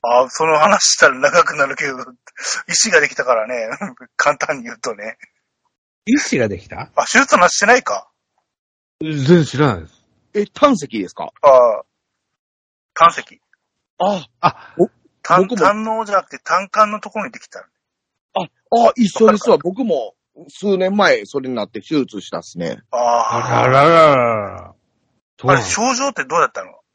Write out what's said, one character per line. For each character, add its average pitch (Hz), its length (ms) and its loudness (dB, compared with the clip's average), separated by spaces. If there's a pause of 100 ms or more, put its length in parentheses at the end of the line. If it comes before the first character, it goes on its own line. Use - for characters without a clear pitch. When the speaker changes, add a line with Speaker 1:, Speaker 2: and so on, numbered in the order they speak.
Speaker 1:
あ、 123 280 2
そ 156 160 -2
の 156 120 2
話 202 340 2
し - 60 -2
た 151 120 4
ら 127 80 -8
長 143 260 2
く 143 120 -4
な 143 100 0
る 127 100 -8
け 151 100 -8
ど、 139 60 -6
<laughs> 127 60 -12
意 - 0 -
思 123 160 -16 (760)
が 160 100 4
で 143 80 0
き - 60 -10
た 135 100 -6
か 123 100 2
ら 110 120 -2
ね。 117 220 -6 (240)
<laughs> - 240 -20
簡 147 220 0
単 143 200 -6
に 117 60 -16
言 117 100 -16
う 110 40 -20
と 117 160 -10
ね。 107 240 -16 (880)
Speaker 2:
意 226 80 2
思 226 260 -2
が 110 80 0
で 98 100 -8
き - 100 -20
た？ - 260 -16
Speaker 1:
あ、 123 160 -2
手 226 80 2
術 277 160 2
の 185 80 4
話 175 140 2
し - 20 -4
て 202 80 0
な 240 100 6
い 262 60 0
か？ - 260 -8 (920)
Speaker 2:
全 156 160 -6
然 156 260 4
知 127 140 -8
ら 139 160 2
な 90 60 -10
い - 20 -16
で 80 60 -20
す。 - 180 -20 (280)
Speaker 3:
え、 208 120 -2
胆 285 280 2
石 151 120 -8
で 101 220 -8
す - 60 -20
か？ - 180 -12 (100)
Speaker 1:
あ 147 60 8
あ。 123 340 6 (1120)
胆 165 160 6
石。 - 300 -14 (580)
Speaker 3:
あ。 185 280 -4 (140)
Speaker 2:
あ、 - 380 -4
Speaker 3:
お、 175 100 0 (340)
Speaker 1:
胆-、 185 260 2
Speaker 3:
僕 226 100 -6
も。 180 80 2
Speaker 1:
胆 208 160 0
の 220 220 -4
じ 202 80 -8
ゃ 196 40 0
な 180 60 0
く - 80 -20
て 135 80 -18
胆 185 300 -4
管 208 240 0
の 208 80 -10
と 208 100 -16
こ - 80 -10
ろ 196 80 -8
に 120 60 -14
で - 80 -20
き - 80 -20
た。 - 180 -20 (680)
Speaker 3:
あ、 190 80 -2
あ、 170 60 -10 (460)
一 220 260 -2
緒 220 120 6
で 208 60 0
す 240 120 -2
わ。 175 60 6
Speaker 1:
わ - 60 0
か 165 60 -4
る 185 40 -6
か？ 202 80 -12
Speaker 3:
僕 262 40 -2
も 139 300 -4 (340)
数 196 280 -4
年 185 180 -2
前 165 300 2
そ 139 160 -8
れ 131 80 -10
に 127 80 -6
な 113 80 -4
っ - 60 -16
て 107 100 -10
手 - 160 -6
術 110 240 -4
し - 100 -18
た 90 80 -10
っ 85 60 -12
す - 140 -18
ね。 85 200 -6 (140)
Speaker 1:
あ 123 60 -4
あ。 120 680 0
Speaker 2:
あ - 20 2
ら 131 160 4
ら 151 60 6
ら 160 260 6
ら 117 380 0
ら。 87 220 -18 (720)
Speaker 1:
あ 120 100 4
れ、 - 80 0
症 240 340 -2
状 277 140 -2
っ - 20 -16
て 147 120 -8
ど 139 120 -4
う - 20 2
だ 147 80 2
っ - 60 -6
た 98 100 -12
の？ 92 80 -16 (240)